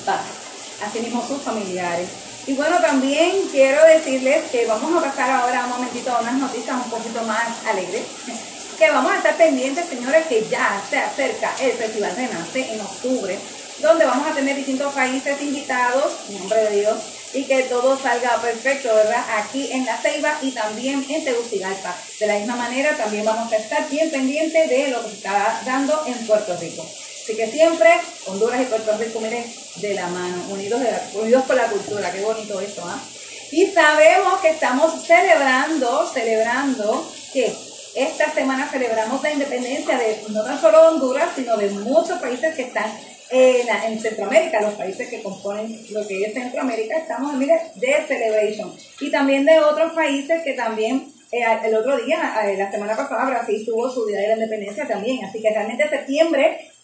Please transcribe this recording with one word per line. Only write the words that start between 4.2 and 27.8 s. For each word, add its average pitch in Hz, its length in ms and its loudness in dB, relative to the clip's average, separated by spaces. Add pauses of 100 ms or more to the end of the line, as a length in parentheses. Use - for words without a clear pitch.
que 466 160 2
vamos 311 280 0
a 320 100 2
pasar 262 240 -2
ahora 247 360 2
un 254 60 -4
momentito 247 440 -4
a 233 60 2
unas 233 140 0
noticias 269 400 -2
un 226 160 -4
poquito 226 320 -4
más 220 200 0 (240)
alegres, 190 360 -2 (760)
que 311 140 6
vamos 277 200 2
a 392 60 2
estar 302 180 2
pendientes, 277 520 2
señores, 277 400 2
que 220 220 2
ya 202 380 0
se 285 100 -2
acerca 240 640 -2
el 254 100 2
Festival 214 440 -2
Renace 240 580 -4
en 220 80 -6
octubre, 202 580 -2 (400)
donde 320 260 6
vamos 269 220 2
a 302 80 -2
tener 277 200 0
distintos 269 380 -2
países 269 480 -2
invitados, 262 720 0 (160)
en 202 100 -8
nombre 214 260 0
de 208 160 2
Dios, 214 160 2 (360)
y 262 120 -2
que 262 180 2
todo 254 340 2
salga 240 440 0
perfecto, 240 520 0
¿verdad?, 214 320 4 (120)
aquí 269 340 -4
en 254 140 0
La 220 120 -2
Ceiba 302 440 0
y 269 100 -2
también 247 580 -4
en 311 140 -2
Tegucigalpa. 196 720 -4 (240)
De 208 80 0
la 208 80 2
misma 220 220 -2
manera, 254 380 0
también 214 300 -2
vamos 220 260 0
a 220 60 0
estar 294 320 -2
bien 302 220 0
pendientes 302 580 2
de 269 200 2
lo 240 140 -2
que 220 60 -8
se 196 60 -10
está 202 500 0
dando 277 400 0
en 226 220 -6
Puerto 202 300 2
Rico. 165 280 -8 (380)
Así 220 120 -4
que 220 140 -2
siempre 320 400 4 (380)